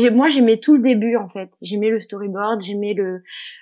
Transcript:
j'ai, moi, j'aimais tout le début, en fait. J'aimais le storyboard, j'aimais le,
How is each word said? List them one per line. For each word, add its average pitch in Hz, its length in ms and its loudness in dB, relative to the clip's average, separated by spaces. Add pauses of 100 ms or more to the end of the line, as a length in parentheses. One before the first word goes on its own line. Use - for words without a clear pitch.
j'ai, 240 80 4
moi, 254 180 4
j'aimais 240 320 4
tout 302 160 4
le 262 40 4
début, 233 360 2
en 208 120 -4
fait. 190 220 -14 (120)
J'aimais 208 280 -2
le 226 80 0
storyboard, 202 640 -6
j'aimais 202 320 -4
le, 185 300 -6 (380)